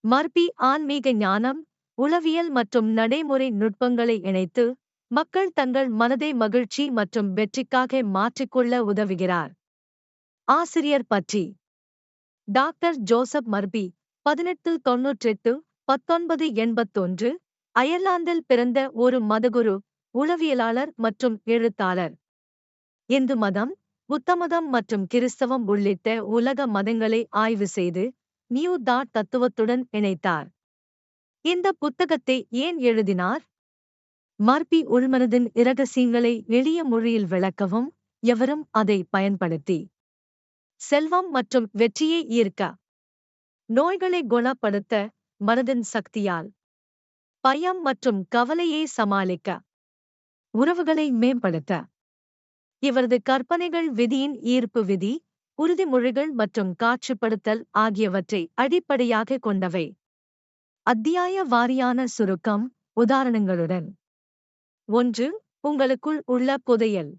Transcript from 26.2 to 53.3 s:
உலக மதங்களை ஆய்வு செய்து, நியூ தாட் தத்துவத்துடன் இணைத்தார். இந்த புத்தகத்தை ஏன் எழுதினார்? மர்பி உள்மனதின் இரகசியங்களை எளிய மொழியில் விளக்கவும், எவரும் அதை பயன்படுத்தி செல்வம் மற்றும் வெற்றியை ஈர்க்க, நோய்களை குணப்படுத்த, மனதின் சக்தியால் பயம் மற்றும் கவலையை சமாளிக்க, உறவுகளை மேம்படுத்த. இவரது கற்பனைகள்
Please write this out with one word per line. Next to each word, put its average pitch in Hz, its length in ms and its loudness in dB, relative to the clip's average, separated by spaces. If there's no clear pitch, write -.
உலக 240 420 0
மதங்களை 220 640 0
ஆய்வு 214 360 0
செய்து, 185 460 -2
நியூ 330 260 0
தாட் 247 320 0
தத்துவத்துடன் 240 840 0
இணைத்தார். 185 500 -2
இந்த 359 320 0
புத்தகத்தை 269 800 -2
ஏன் 311 280 -4
எழுதினார்? 220 680 0
மர்பி 302 280 2
உள்மனதின் 247 800 2
இரகசியங்களை 240 920 2
எளிய 311 380 2
மொழியில் 226 420 0
விளக்கவும், 190 720 -2
எவரும் 262 500 0
அதை 202 400 2
பயன்படுத்தி 185 800 -2
செல்வம் 330 540 0
மற்றும் 254 420 0
வெற்றியை 311 540 0
ஈர்க்க, 208 480 0
நோய்களை 359 580 0
குணப்படுத்த, 226 840 -2
மனதின் 240 340 0
சக்தியால் 202 720 -6
பயம் 339 420 0
மற்றும் 226 460 -2
கவலையை 311 560 0
சமாளிக்க, 196 760 -2
உறவுகளை 311 600 0
மேம்படுத்த. 214 720 0
இவரது 247 440 2
கற்பனைகள் 330 680 0